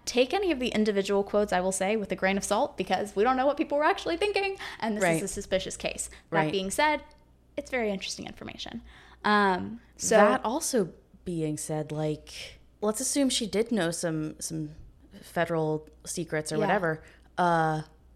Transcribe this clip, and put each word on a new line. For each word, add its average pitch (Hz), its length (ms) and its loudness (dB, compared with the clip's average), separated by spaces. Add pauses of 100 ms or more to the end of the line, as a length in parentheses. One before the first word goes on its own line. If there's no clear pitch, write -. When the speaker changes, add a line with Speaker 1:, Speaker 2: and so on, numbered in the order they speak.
Speaker 1:
take 254 280 2
any 381 180 2
of 262 80 0
the 247 100 0
individual 202 540 2
quotes, 208 280 0
I 185 80 2
will 190 140 0
say, 196 240 0
with 196 160 -4
a - 20 -6
grain 190 220 2
of 202 80 -4
salt, 240 320 0
because 196 380 -2
we 196 80 4
don't 254 120 4
know 262 100 2
what 285 120 2
people 311 200 0
were 294 60 2
actually 339 340 0
thinking, 392 380 0 (240)
and 220 160 -2
this 202 80 -2
Speaker 2:
Right. 170 140 4
Speaker 1:
is 156 60 -2
a 196 40 -4
suspicious - 480 -4
case. - 340 -6 (200)
That 165 80 0
Speaker 2:
Right. 156 140 2
Speaker 1:
being 190 200 -2
said, 294 300 2 (560)
it's - 140 -8
very 233 200 0
interesting - 340 -6
information. - 560 -12 (440)
Um, 202 560 2 (160)
so - 180 2
Speaker 2:
That 214 300 6
also 247 440 0 (360)
being 156 320 -2
said, 151 340 -4
like, - 680 -6 (200)
let's 220 220 0
assume 269 280 2
she 247 180 -2
did 208 240 0
know 170 200 2
some, 160 480 -4
some 160 300 -6 (520)
federal 160 680 -2 (180)
secrets 160 480 -4
or - 20 -2
Speaker 1:
Yeah. 151 60 0
Speaker 2:
whatever. 165 420 0 (340)
Uh, 160 440 2 (340)